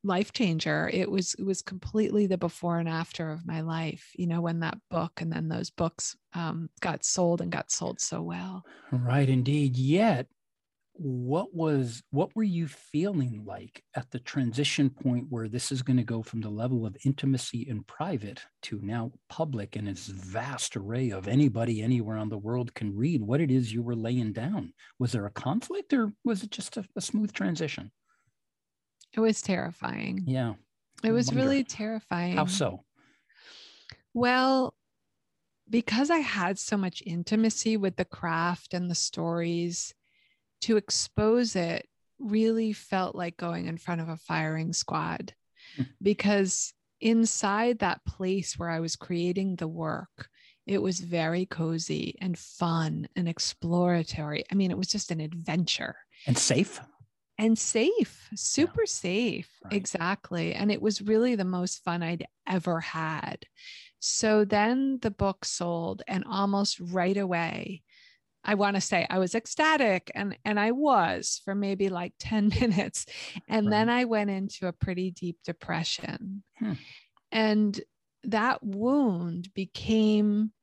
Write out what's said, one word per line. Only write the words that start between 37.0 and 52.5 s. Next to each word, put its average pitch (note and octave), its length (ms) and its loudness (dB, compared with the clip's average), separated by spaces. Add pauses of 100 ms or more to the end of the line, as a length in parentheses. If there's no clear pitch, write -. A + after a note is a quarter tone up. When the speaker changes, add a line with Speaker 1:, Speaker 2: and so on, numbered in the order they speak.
Speaker 1:
intimacy G#3+ 720 2
with G3 180 0
the F#3 100 -2
craft E3+ 680 -2
and F3+ 160 -2
the E3+ 60 -2
stories, E3+ 960 -2 (680)
to A3 160 4
expose A3 760 2
it E3+ 320 -2 (320)
really A3 540 2
felt - 420 -2
like F3 220 -6
going F3 300 -4
in E3 100 -6
front E3+ 240 -4
of E3 80 -4
a D#3+ 80 -6
firing D#3+ 560 -2
squad, E3 600 -4 (420)
Speaker 2:
Hmm. C3 80 -2 (180)
Speaker 1:
because G3+ 720 2 (260)
inside A3+ 800 2
that - 260 -2
place F#3 540 -2
where E3+ 100 -4
I E3 100 -2
was E3 160 -2
creating F3+ 600 -2
the E3 120 -4
work, D#3+ 600 -6 (380)
it G3+ 120 2
was F#3+ 200 0
very E3+ 480 0
cozy E3 760 -2
and F#3 160 -2
fun D#3+ 800 -2